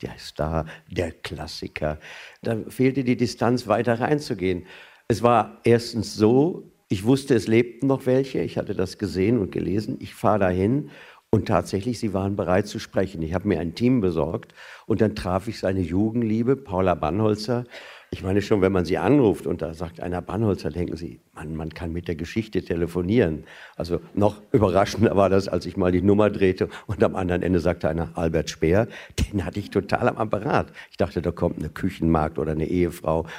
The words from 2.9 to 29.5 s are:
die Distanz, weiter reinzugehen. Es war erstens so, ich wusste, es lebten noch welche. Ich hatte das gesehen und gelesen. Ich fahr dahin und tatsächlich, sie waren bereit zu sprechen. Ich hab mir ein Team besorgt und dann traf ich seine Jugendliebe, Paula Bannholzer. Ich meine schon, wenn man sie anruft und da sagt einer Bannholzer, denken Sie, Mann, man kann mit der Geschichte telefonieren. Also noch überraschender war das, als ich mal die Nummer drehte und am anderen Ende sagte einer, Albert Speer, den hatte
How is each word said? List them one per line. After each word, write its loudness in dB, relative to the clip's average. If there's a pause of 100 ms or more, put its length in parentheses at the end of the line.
die 0
Distanz, 0
weiter 0
reinzugehen. -2 (400)
Es 0
war 4
erstens 2
so, 2 (180)
ich -2
wusste, 4
es 4
lebten 2
noch 0
welche. 2
Ich -4
hatte -4
das -4
gesehen 2
und -2
gelesen. -2
Ich -14
fahr 2
dahin 2 (400)
und 4
tatsächlich, -2
sie -4
waren -2
bereit 0
zu -10
sprechen. -4
Ich -4
hab -2
mir 2
ein -4
Team 2
besorgt -2 (320)
und 0
dann 4
traf -4
ich -8
seine 0
Jugendliebe, 0
Paula 0
Bannholzer. 0 (460)
Ich -8
meine 2
schon, 2
wenn 6
man 2
sie 0
anruft 4
und -4
da -6
sagt -10
einer -6
Bannholzer, -2
denken -4
Sie, -12 (140)
Mann, -10
man -6
kann -8
mit -6
der -4
Geschichte -4
telefonieren. 0 (320)
Also -4 (140)
noch 0 (120)
überraschender 4
war 6
das, 2
als -2
ich -8
mal 2
die 2
Nummer 6
drehte 0 (180)
und 0
am 2
anderen 0
Ende 2
sagte 0
einer, -2
Albert 0
Speer, 2 (320)
den -2
hatte -6